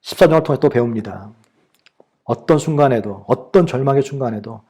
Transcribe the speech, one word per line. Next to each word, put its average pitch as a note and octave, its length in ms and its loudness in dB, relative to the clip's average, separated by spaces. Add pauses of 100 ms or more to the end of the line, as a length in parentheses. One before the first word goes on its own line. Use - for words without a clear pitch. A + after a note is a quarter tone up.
십삼 - 300 2
장을 D#3+ 120 4
통해 D3 180 -2
또 D3+ 80 4
배웁니다. G#2+ 640 -4 (920)
어떤 D3 340 0
순간에도, C3+ 680 -2
어떤 E3+ 400 2
절망의 C#3 360 0
순간에도, A2+ 680 -8